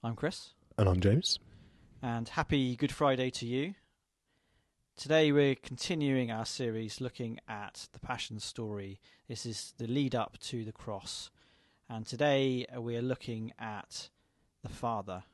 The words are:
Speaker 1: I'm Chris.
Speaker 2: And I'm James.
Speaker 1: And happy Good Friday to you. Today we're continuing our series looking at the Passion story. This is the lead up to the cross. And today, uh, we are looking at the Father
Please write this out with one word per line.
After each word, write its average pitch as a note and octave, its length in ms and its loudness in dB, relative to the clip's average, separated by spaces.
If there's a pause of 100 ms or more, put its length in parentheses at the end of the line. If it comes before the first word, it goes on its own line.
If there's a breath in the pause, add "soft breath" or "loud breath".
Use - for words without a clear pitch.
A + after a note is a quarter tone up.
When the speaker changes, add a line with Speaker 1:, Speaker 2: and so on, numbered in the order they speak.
Speaker 1:
I'm A#2 120 -2
Chris. - 380 -6 (220)
Speaker 2:
And G2+ 140 6
I'm F#2 100 6
James. G#2 380 4 (640)
Speaker 1:
And A#2 260 -2
happy C3+ 480 2
Good C#3+ 160 0
Friday C3 380 4
to - 160 -6
you. C#3 300 -2 (1200)
Today D#3 340 6
we're C#3+ 220 8
continuing C3+ 800 0
our A2 160 -4
series A2+ 520 -4
looking A#2+ 380 -6 (100)
at G#2 460 -12
the - 60 -18
Passion A#2 400 -6
story. G2+ 600 -8 (280 soft breath)
This A#2+ 180 -8
is - 320 -8
the A#2 80 -6
lead C3 300 2
up - 240 -2
to A2+ 260 -6
the A2 60 -10
cross. - 580 -10 (580 soft breath)
And A2 200 -8
today, C3+ 580 2 (100)
uh, B2 60 -8
we A#2 140 -4
are A#2 80 -2
looking A#2 560 -4
at G#2+ 500 -10 (540)
the - 60 -8
Father G2+ 640 -4